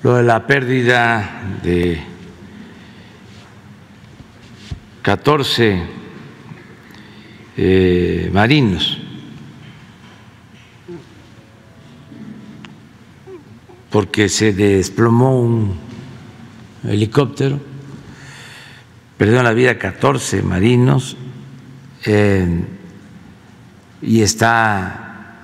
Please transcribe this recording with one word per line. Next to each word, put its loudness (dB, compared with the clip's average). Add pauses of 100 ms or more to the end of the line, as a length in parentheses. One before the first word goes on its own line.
lo 4
de 4
la 2
pérdida 0
de 0 (3000)
catorce, 0 (1700)
eh, 2
marinos, 2 (4000)
porque 2
se 0
desplomó 2
un -2 (1040)
helicóptero, 0 (1600)
perdieron 4
la 4
vida 4
catorce -2
marinos, 2 (880)
eh, 2 (1400)
y 2
está -2